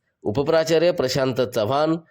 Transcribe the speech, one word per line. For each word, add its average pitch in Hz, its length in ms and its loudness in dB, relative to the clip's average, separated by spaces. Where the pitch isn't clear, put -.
उपप्राचार्य 160 680 2
प्रशांत 131 500 -2
चव्हाण, 135 560 0